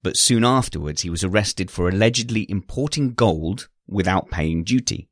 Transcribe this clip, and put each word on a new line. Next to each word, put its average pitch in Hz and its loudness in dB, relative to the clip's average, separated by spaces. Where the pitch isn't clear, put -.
But 92 -4
soon 117 4
afterwards, 80 0
he 87 -6
was 85 -2
arrested 98 0
for 90 0
allegedly 113 0
importing 127 -2
gold 90 0
without 92 0
paying 82 0
duty. 123 -2